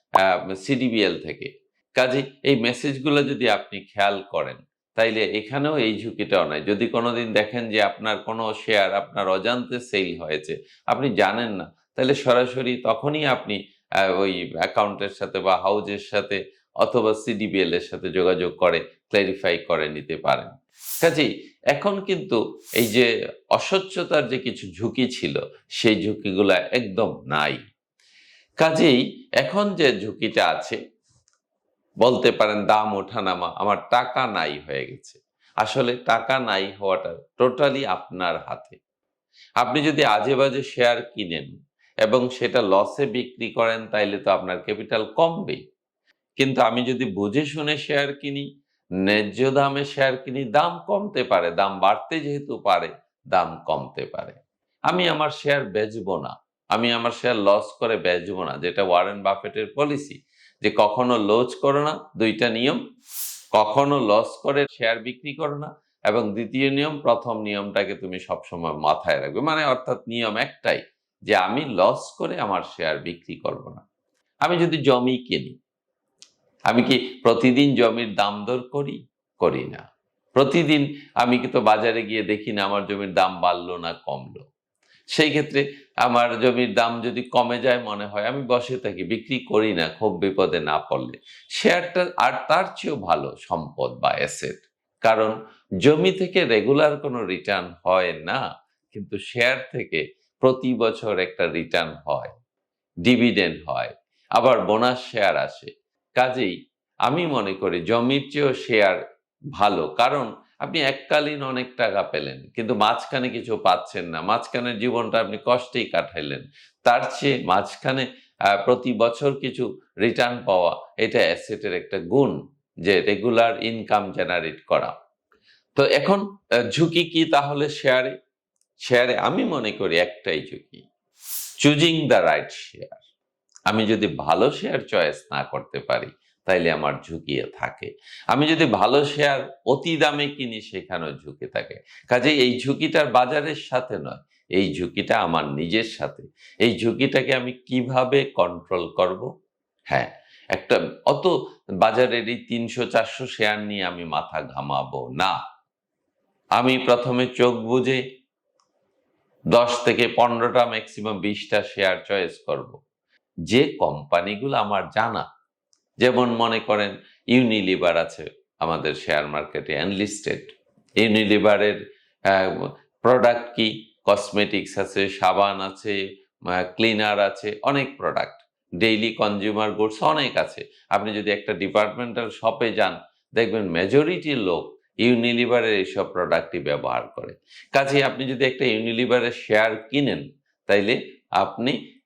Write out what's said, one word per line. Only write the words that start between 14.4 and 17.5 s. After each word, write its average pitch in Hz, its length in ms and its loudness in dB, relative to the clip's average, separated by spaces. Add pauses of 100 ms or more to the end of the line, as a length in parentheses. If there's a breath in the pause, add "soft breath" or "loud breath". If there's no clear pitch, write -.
অ্যাকাউন্টের 101 560 -2
সাথে 98 280 -8
বা 92 180 2
হাউজের 98 420 -2
সাথে 101 580 -4 (180 soft breath)
অথবা 110 400 2
সিডিবিএল 98 600 -2